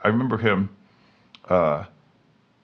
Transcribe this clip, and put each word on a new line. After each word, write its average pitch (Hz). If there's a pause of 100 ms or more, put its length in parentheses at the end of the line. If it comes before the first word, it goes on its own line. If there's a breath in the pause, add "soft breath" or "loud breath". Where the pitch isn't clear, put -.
I 104
remember 120
him, 101 (800 soft breath)
uh, 85 (800)